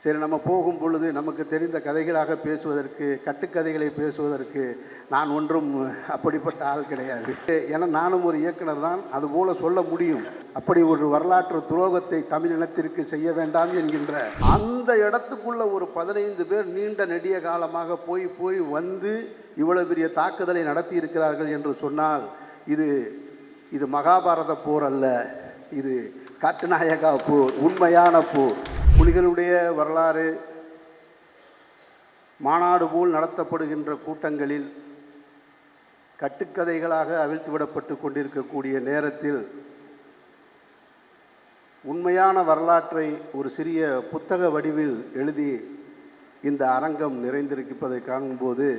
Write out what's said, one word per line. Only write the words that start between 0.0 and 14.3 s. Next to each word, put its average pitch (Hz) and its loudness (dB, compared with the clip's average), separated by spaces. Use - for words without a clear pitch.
சரி, 151 2
நம்ம 156 0
போகும் 170 0
பொழுது 160 0
நமக்கு 151 -4
தெரிந்த 165 -2
கதைகளாக 156 0
பேசுவதற்கு, 147 -4
கட்டுக்கதைகளை 156 -2
பேசுவதற்கு 147 -4
நான் 147 0
ஒன்றும் 151 0
அப்படிப்பட்ட 156 -2
ஆள் 139 -2
கிடையாது. 127 -6
ஏன்னா 160 0
நானும் 175 2
ஒரு 170 2
இயக்குனர் 160 -2
தான், 180 -2
அதுபோல 151 0
சொல்ல 180 0
முடியும். 160 0
அப்படி 170 4
ஒரு 156 4
வரலாற்று 170 2
துரோகத்தை 175 2
தமிழ் 165 0
இனத்திற்கு 160 -4
செய்ய 160 -2
வேண்டாம் 165 0
என்கின்ற 151 -2